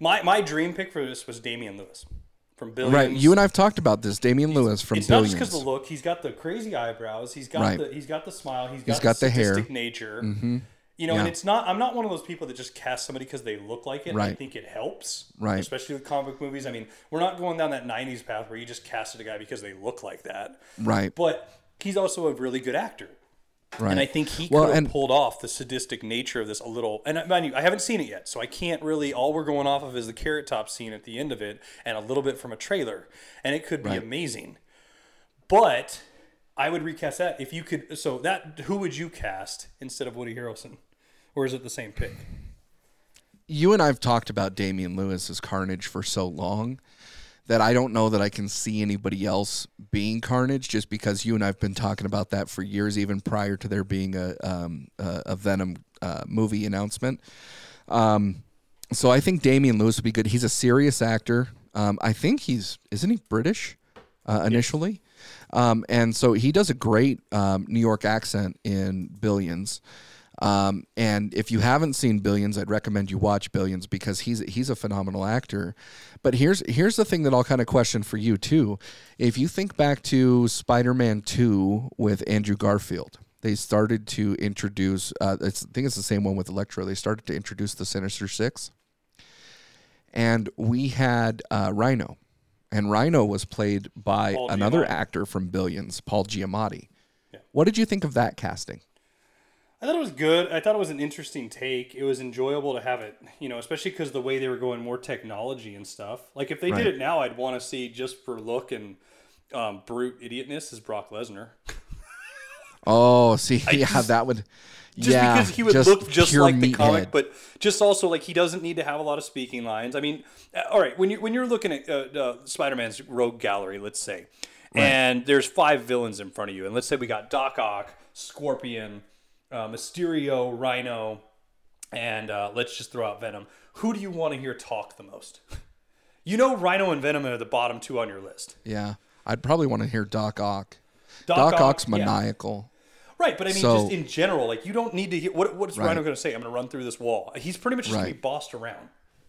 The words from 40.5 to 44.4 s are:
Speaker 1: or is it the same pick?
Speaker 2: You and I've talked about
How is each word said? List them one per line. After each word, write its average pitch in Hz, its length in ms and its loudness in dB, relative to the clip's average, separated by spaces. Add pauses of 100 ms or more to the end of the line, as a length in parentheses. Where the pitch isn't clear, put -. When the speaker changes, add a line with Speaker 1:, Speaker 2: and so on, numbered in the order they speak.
Speaker 1:
or 135 100 0
is 127 80 -2
it 127 100 -8
the 120 80 -14
same 113 220 -10
pick? 104 220 -6 (1300)
Speaker 2:
You 160 280 4
and 190 80 6
I've 143 180 4
talked 117 300 2
about 98 240 -2